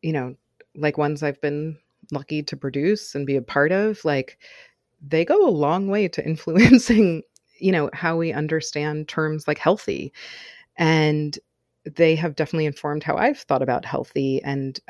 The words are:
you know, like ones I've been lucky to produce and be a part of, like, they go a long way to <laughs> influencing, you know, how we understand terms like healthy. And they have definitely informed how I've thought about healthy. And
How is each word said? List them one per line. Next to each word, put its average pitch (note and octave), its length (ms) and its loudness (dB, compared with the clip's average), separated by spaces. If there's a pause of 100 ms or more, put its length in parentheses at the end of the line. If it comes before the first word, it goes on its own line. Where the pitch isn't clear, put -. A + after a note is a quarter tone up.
you D#3+ 120 -2
know, C3 220 -4 (400)
like D3+ 220 -2
ones D3 260 -2
I've C#3+ 180 -2
been D3+ 360 -4 (340)
lucky D3+ 320 -6
to C#3+ 140 -10
produce C#3 580 -2
and C#3+ 120 -6
be C#3 80 0
a B2+ 80 0
part D3 280 2
of, G#3 340 0
like, C#3+ 340 -2 (680)
they D#3+ 180 2
go F#4+ 220 4
a B3 40 4
long E3 360 0
way G3+ 200 0
to - 180 -6
<laughs> - 0 -
influencing, G3+ 960 4 (380)
you F#3 120 2
know, D#3 220 2
how E3 240 -2
we E3 160 0
understand D3+ 760 -4
terms D#3 400 -4
like D3+ 120 -2
healthy. G#2 540 -2 (640)
And D3+ 600 2 (580)
they D#3+ 200 6
have D#3 200 -4
definitely D#3 300 -2
informed D3 380 -4
how D3+ 140 0
I've C4+ 220 0
thought C3+ 220 -2
about - 240 -2
healthy. C3+ 580 -4
And C#3 360 -6 (100)